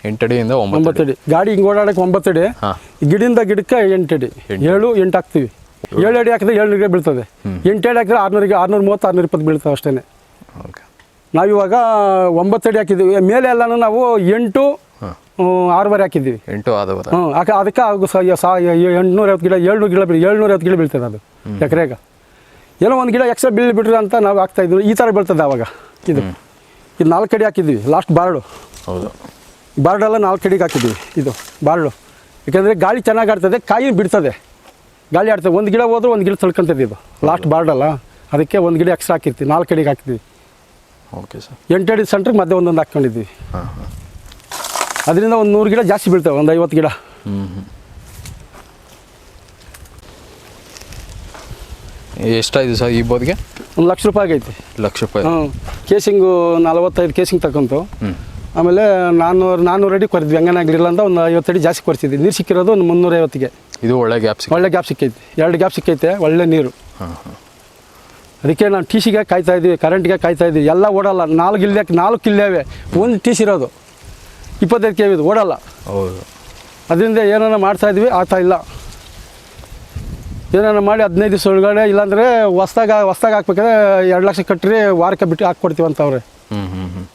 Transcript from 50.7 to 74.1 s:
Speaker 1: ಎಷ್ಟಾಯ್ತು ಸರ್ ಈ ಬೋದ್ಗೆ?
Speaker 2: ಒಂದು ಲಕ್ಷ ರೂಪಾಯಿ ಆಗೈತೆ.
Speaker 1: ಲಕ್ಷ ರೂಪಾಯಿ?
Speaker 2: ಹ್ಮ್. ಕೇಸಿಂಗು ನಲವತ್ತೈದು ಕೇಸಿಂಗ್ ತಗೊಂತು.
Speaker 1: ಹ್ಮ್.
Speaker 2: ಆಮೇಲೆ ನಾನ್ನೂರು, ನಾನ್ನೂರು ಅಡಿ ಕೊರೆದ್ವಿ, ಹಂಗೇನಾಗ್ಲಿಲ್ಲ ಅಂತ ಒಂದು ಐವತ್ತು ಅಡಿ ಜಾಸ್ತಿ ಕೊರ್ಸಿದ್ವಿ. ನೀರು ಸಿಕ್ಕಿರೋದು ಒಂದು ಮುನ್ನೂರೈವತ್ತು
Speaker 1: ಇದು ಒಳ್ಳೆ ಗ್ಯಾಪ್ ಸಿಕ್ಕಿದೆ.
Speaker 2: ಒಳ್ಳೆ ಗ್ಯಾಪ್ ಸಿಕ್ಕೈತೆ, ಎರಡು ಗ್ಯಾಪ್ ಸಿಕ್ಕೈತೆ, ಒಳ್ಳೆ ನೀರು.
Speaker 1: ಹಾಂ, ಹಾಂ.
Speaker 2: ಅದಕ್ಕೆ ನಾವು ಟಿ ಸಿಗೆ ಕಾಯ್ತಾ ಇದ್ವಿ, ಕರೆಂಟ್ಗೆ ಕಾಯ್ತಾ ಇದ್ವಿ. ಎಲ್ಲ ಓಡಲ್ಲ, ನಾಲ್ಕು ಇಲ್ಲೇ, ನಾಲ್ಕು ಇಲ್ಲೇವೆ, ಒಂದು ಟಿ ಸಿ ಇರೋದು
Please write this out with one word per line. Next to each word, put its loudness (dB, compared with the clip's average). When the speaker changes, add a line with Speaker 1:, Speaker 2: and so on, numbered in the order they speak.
Speaker 1:
ಎಷ್ಟಾಯ್ತು -2
ಸರ್ -2
ಈ 0
ಬೋದ್ಗೆ? 0
Speaker 2:
ಒಂದು 2
ಲಕ್ಷ -4
ರೂಪಾಯಿ 0
ಆಗೈತೆ. -4
Speaker 1:
ಲಕ್ಷ -4
ರೂಪಾಯಿ? -4
Speaker 2:
ಹ್ಮ್. -2
ಕೇಸಿಂಗು 2
ನಲವತ್ತೈದು 0
ಕೇಸಿಂಗ್ 0
ತಗೊಂತು. -2
Speaker 1:
ಹ್ಮ್. -8
Speaker 2:
ಆಮೇಲೆ 2
ನಾನ್ನೂರು, 2
ನಾನ್ನೂರು 2
ಅಡಿ 0
ಕೊರೆದ್ವಿ, 0
ಹಂಗೇನಾಗ್ಲಿಲ್ಲ 2
ಅಂತ 0
ಒಂದು 2
ಐವತ್ತು 0
ಅಡಿ 0
ಜಾಸ್ತಿ 0
ಕೊರ್ಸಿದ್ವಿ. -2
ನೀರು 0
ಸಿಕ್ಕಿರೋದು 0
ಒಂದು 2
ಮುನ್ನೂರೈವತ್ತು 0
Speaker 1:
ಇದು 2
ಒಳ್ಳೆ 0
ಗ್ಯಾಪ್ -2
ಸಿಕ್ಕಿದೆ. -2
Speaker 2:
ಒಳ್ಳೆ 2
ಗ್ಯಾಪ್ -2
ಸಿಕ್ಕೈತೆ, -4
ಎರಡು 2
ಗ್ಯಾಪ್ 0
ಸಿಕ್ಕೈತೆ, 0
ಒಳ್ಳೆ 2
ನೀರು. 0
Speaker 1:
ಹಾಂ, -10
ಹಾಂ. -16
Speaker 2:
ಅದಕ್ಕೆ 2
ನಾವು -2
ಟಿ 2
ಸಿಗೆ 0
ಕಾಯ್ತಾ 2
ಇದ್ವಿ, 2
ಕರೆಂಟ್ಗೆ 0
ಕಾಯ್ತಾ 0
ಇದ್ವಿ. 2
ಎಲ್ಲ 4
ಓಡಲ್ಲ, 0
ನಾಲ್ಕು 0
ಇಲ್ಲೇ, 0
ನಾಲ್ಕು 0
ಇಲ್ಲೇವೆ, 2
ಒಂದು 0
ಟಿ 2
ಸಿ 0
ಇರೋದು 0